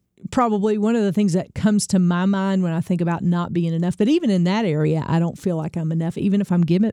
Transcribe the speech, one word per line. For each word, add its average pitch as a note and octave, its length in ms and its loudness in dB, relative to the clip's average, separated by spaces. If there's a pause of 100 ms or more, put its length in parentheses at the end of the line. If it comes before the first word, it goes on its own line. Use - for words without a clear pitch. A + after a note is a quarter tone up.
(300)
probably G#3+ 480 0
one G#3+ 160 0
of A#3 80 0
the G3+ 100 0
things G3+ 200 2
that F3 220 -2
comes G#3 340 2
to G3 100 2
my F3 280 2
mind F#3+ 360 0
when E3+ 100 -2
I E3 80 -2
think F3 200 -2
about E3+ 220 -2
not F3 300 0
being E3+ 220 -2
enough. F3 220 -2
But G#3 120 0
even D#4 220 2
in F3+ 140 2
that G3+ 200 0
area, D#3 420 0
I E3 120 0
don't E3 200 -2
feel F3+ 180 -2
like D#3 200 -6
I'm D#3+ 140 -4
enough, E3 260 -2
even G3+ 240 0
if G3 120 -2
I'm F3 100 4
giv-, F3+ 300 2